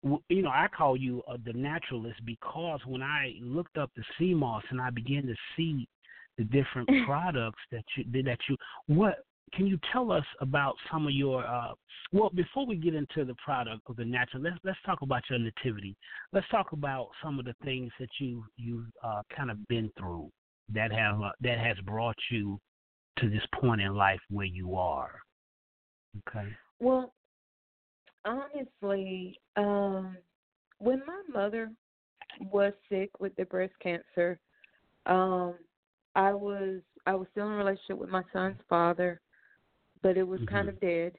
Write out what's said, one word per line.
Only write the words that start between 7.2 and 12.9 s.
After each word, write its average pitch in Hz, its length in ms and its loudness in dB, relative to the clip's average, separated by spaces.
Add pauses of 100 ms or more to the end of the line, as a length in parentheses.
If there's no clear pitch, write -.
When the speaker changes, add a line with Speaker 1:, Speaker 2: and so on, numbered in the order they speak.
Speaker 1:
that 113 120 -6 (140)
you, 131 260 0
that 123 240 0
you, 139 80 2 (320)
what, 185 380 6 (260)
can 190 140 2
you 196 140 2 (120)
tell 247 200 2
us 165 140 2 (160)
about 139 340 2 (160)
some 156 160 0
of 143 40 0
your, 135 340 2
uh, 117 260 -4 (400)
well, 202 180 6
before 214 380 0
we 220 80 -2
get 165 180 0